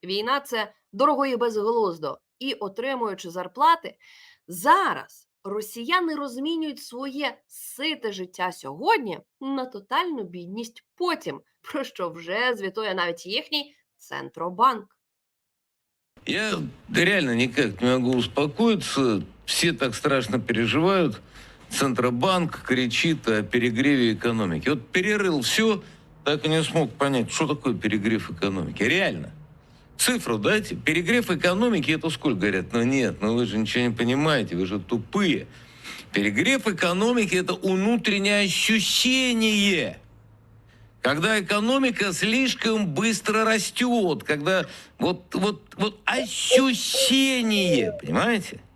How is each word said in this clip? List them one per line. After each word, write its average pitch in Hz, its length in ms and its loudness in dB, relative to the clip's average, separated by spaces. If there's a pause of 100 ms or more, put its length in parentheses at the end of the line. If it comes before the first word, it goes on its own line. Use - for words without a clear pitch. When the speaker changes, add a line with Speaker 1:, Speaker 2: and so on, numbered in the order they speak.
Speaker 1:
Війна — 214 420 -2
це 214 260 -4 (200)
дорого 277 340 2
і 254 100 0
безглуздо. 214 800 0 (200)
І, 262 160 -4
отримуючи 208 760 -6
зарплати, 262 640 0 (500)
зараз 208 840 0 (160)
росіяни 233 680 -4
розмінюють 285 680 -6
своє 262 640 -8
сите 285 680 -8
життя 180 400 -6
сьогодні 214 680 -4 (200)
на 269 260 -6
тотальну 254 580 -4
бідність 180 600 -12 (100)
потім, 320 460 -4 (220)
про - 220 -6
що 180 260 -6
вже 185 460 -2
звітує 196 380 -4
навіть 175 320 -4
їхній 285 480 -6 (220)
Центробанк. 180 1000 -2 (1300)
Speaker 2:
Я 196 320 -2 (360)
реально 170 400 2
никак 117 480 0
не 127 160 2
могу 127 200 2
успокоиться. 139 1040 0 (240)
Все - 260 0
так 110 220 -2
страшно 131 460 0
переживают. 131 800 2 (500)
Центробанк 135 920 0
кричит 127 680 0
о 107 140 2
перегреве 120 680 2
экономики. 101 580 0
Вот 143 220 -4
перерыл 190 480 2
все, 214 420 2 (420)
так 147 200 0
и 156 40 0
не 160 160 2
смог 151 260 0
понять, 135 420 0
что 160 140 0
такое 135 280 -2
перегрев 104 560 -2
экономики. 95 520 -4
Реально. 151 500 -2 (640)
Цифру 220 420 0
дайте. 196 380 0
Перегрев 170 540 0
экономики — 180 640 2
это 156 180 -2
сколько, 120 300 0
говорят? 92 320 0
Ну 117 120 2
нет, 120 360 0
ну 107 140 0
вы 120 120 2
же 104 120 -2
ничего 113 260 0
не 117 100 0
понимаете, 120 600 0
вы 92 100 0
же 98 140 -4
тупые. 120 680 -2 (640)
Перегрев 208 540 2
экономики — 190 720 2
это 185 180 0
внутреннее 202 880 2
ощущение. 214 1500 2 (1040)
Когда 208 380 2
экономика 208 720 0
слишком 220 840 0
быстро 220 500 0
растет, 220 800 0
когда 156 420 0 (320)
вот, - 360 -4
вот, 190 280 0 (140)
вот 208 280 -2
ощущение, 254 2000 2
понимаете? - 600 -2 (160)